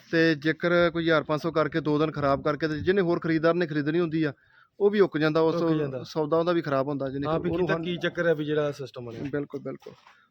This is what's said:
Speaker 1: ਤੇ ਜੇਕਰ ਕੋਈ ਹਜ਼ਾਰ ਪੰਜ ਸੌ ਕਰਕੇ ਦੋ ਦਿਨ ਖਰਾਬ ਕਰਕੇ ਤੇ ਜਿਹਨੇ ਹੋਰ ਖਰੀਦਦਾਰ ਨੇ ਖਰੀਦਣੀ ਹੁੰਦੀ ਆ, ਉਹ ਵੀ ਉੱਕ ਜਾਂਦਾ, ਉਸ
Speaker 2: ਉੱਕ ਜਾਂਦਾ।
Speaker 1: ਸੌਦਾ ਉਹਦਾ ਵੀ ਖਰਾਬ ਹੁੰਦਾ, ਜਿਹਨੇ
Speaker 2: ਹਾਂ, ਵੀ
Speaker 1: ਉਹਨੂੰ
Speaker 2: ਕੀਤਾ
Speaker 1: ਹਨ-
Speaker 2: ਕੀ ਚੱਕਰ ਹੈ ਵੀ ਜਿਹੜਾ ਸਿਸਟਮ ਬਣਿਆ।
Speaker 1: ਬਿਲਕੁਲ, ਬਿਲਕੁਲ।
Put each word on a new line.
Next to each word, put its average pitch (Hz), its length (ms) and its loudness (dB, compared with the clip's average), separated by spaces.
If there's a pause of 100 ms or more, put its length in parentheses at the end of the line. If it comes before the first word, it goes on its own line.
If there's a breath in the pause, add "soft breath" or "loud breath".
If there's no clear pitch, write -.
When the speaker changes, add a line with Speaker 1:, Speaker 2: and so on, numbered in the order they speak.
(120)
Speaker 1:
ਤੇ 165 240 4
ਜੇਕਰ 170 580 2
ਕੋਈ 165 100 -2
ਹਜ਼ਾਰ 160 200 2
ਪੰਜ 151 180 -2
ਸੌ 165 100 -4
ਕਰਕੇ 156 300 0
ਦੋ 147 180 2
ਦਿਨ 156 120 0
ਖਰਾਬ 139 320 0
ਕਰਕੇ 151 240 -2
ਤੇ 151 120 -4
ਜਿਹਨੇ 185 220 2
ਹੋਰ 170 180 2
ਖਰੀਦਦਾਰ 165 340 2
ਨੇ 175 140 -2
ਖਰੀਦਣੀ 151 320 -2
ਹੁੰਦੀ 160 240 0
ਆ, 143 100 -2 (460 soft breath)
ਉਹ 202 100 4
ਵੀ 208 100 2
ਉੱਕ 170 180 4
ਜਾਂਦਾ, 156 220 2
ਉਸ 160 160 4
Speaker 2:
ਉੱਕ 165 220 2
ਜਾਂਦਾ। 135 260 -4
Speaker 1:
ਸੌਦਾ 156 340 -2
ਉਹਦਾ 170 140 2
ਵੀ 170 100 0
ਖਰਾਬ 139 260 0
ਹੁੰਦਾ, 139 220 -4
ਜਿਹਨੇ 139 180 -6
Speaker 2:
ਹਾਂ, 160 120 0
ਵੀ 170 100 -4
Speaker 1:
ਉਹਨੂੰ 170 180 0
Speaker 2:
ਕੀਤਾ 185 100 0
Speaker 1:
ਹਨ- 165 60 -6
Speaker 2:
ਕੀ 175 140 -4
ਚੱਕਰ 170 300 -2
ਹੈ 165 80 4
ਵੀ 151 100 -4
ਜਿਹੜਾ 151 260 -2
ਸਿਸਟਮ 131 340 -12
ਬਣਿਆ। 113 160 -12
Speaker 1:
ਬਿਲਕੁਲ, 143 400 -6
ਬਿਲਕੁਲ। - 320 -14 (380 soft breath)